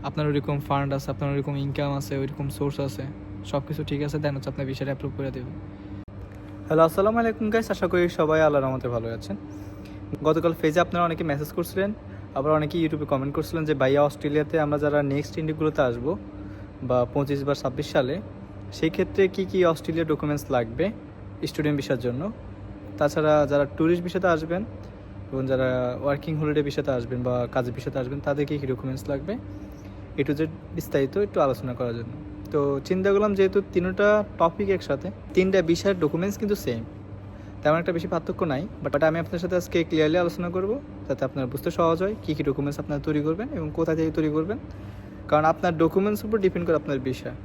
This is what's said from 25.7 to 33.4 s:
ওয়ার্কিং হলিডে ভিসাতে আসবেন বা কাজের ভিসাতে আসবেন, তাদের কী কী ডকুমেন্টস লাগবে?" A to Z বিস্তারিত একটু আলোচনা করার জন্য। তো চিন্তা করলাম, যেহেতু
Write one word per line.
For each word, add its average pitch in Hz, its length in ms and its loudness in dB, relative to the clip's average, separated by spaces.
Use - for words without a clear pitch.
ওয়ার্কিং 143 360 -2
হলিডে 151 280 2
ভিসাতে 139 300 -2
আসবেন 123 300 -4
বা 123 80 0
কাজের 123 220 0
ভিসাতে 139 240 -6
আসবেন, 135 260 -4
তাদের 143 220 2
কী 151 120 0
কী 139 120 -4
ডকুমেন্টস 131 380 -6
লাগবে?" 143 220 -4
A - 80 2
to 151 120 0
Z - 20 2
বিস্তারিত 139 360 0
একটু 196 180 -2
আলোচনা 127 340 0
করার 120 200 -2
জন্য। - 140 -8
তো 151 60 4
চিন্তা 185 260 2
করলাম, 202 240 4
যেহেতু 196 220 6